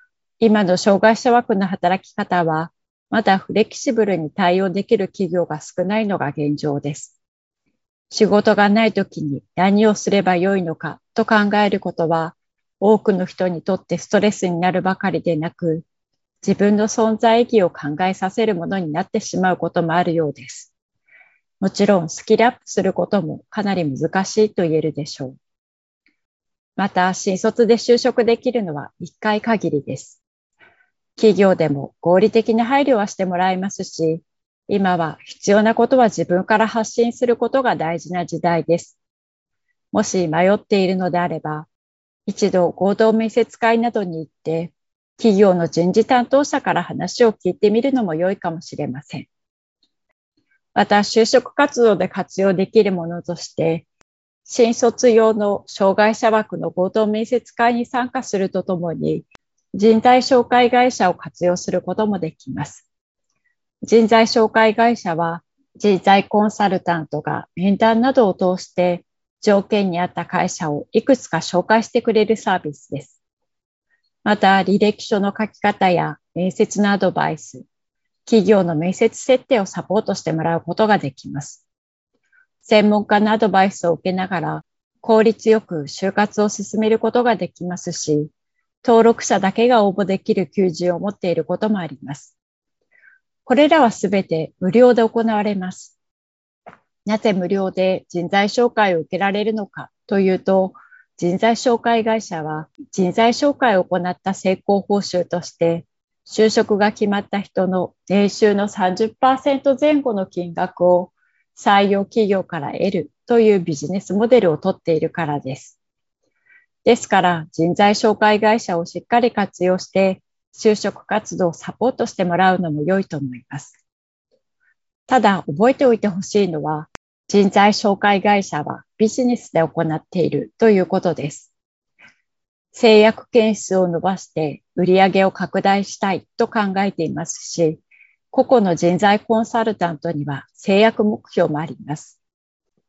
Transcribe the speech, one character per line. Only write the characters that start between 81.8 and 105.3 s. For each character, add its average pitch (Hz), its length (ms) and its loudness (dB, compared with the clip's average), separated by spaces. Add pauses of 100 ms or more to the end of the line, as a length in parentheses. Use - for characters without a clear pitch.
専 214 260 4
門 208 180 2
家 208 140 2
の 196 120 2
ア 220 80 0
ド 214 100 2
バ 190 160 4
イ 196 60 -2
ス - 160 -6
を 170 60 2
受 160 100 -6
け 185 100 -4
な 185 140 -4
が 175 140 -4
ら、 156 240 -8 (360)
効 220 220 4
率 220 260 2
よ 214 100 6
く 156 280 -8
就 190 240 -6
活 - 320 -2
を 208 60 0
進 202 300 -8
め 220 80 0
る 220 120 2
こ 226 120 -2
と 240 120 0
が 233 120 2
で 175 140 -8
き - 160 -12
ま 175 140 -8
す 180 120 -10
し、 151 380 -4 (560)
登 226 180 6
録 226 200 2
者 202 160 0
だ 190 120 0
け 226 160 0
が 240 160 4
応 202 100 2
募 196 120 -2
で 190 140 -4
き 220 160 -2
る 185 120 -2
求 185 220 0
人 175 260 -4
を 165 40 -8
持 196 100 -6
っ 202 80 -12
て 180 140 -4
い - 40 0
る 160 100 -4
こ 180 120 -6
と 214 120 -4
も 208 100 -2
あ 170 80 -8
り 143 160 -14
ま - 100 -12
す。 - 240 -20 (1080)
こ 254 120 0
れ 294 120 4
ら 311 140 4
は 233 100 4
す - 160 -6
べ 190 160 0
て 160 360 -6
無 185 120 -2
料 247 220 6
で 233 80 2
行 226 200 0
わ 214 220 -2
れ 208 120 -2
ま 185 160 -8
す。 - 280 -20 (1080)
な 214 120 -2
ぜ 214 160 0
無 180 140 -2
料 190 240 -2
で 185 360 -2
人 175 220 -6
材 196 180 0
紹 240 240 0
介 196 240 0
を 160 60 -2
受 - 80 -10
け 185 80 -6
ら 196 140 -2
れ 208 120 -2
る 220 100 -2
の 208 140 -6
か - 220 -16 (180)
と 196 120 -2
い 190 160 2
う 180 40 -6
と、 190 340 0 (440)
人 175 200 -2
材 226 180 2
紹 233 240 0
介 226 260 0
会 220 160 -2
社 165 220 -10
は 156 260 -10 (220)
人 180 200 -2
材 233 220 2
紹 285 240 -2
介 214 200 2
を 180 60 2
行 180 140 -4
っ 180 240 -4
た 190 120 -6
成 190 200 -2
功 196 280 -2
報 202 160 -2
酬 180 300 -4
と 175 140 -6